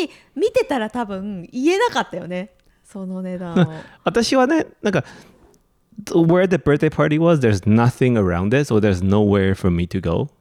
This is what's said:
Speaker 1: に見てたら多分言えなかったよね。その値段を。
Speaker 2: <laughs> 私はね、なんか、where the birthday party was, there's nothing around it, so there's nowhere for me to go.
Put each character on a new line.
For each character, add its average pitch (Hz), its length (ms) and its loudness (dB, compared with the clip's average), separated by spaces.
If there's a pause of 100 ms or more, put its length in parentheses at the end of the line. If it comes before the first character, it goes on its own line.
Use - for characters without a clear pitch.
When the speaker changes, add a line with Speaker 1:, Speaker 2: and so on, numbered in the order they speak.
Speaker 1:
に 294 80 -6 (240)
見 392 160 0
て 508 140 0
た 269 160 -4
ら 214 100 -6
多 247 140 -6
分 196 480 -10
言 285 220 0
え 392 40 0
な 480 120 0
か 254 100 -4
っ 196 100 -6
た - 60 -10
よ 175 100 -10
ね。 180 300 -10 (260)
そ 190 240 -14
の 185 160 -10
値 185 160 -8
段 175 140 -10
を。 165 200 2 (140)
Speaker 2:
<laughs> - 160 -20
私 226 320 -2
は 254 140 4
ね、 320 180 0 (160)
な 208 80 0
ん - 20 -4
か、 160 120 0 (1000)
where 180 420 2
the 180 80 0
birthday 147 340 0
party 151 300 0
was, 165 200 2
there's 107 240 2
nothing 120 500 2
around 92 320 0
it, 131 180 0
so 110 160 2
there's 98 200 2
nowhere 98 540 2
for 92 180 -2
me 87 140 -2
to 95 140 -6
go. 90 280 -2 (120)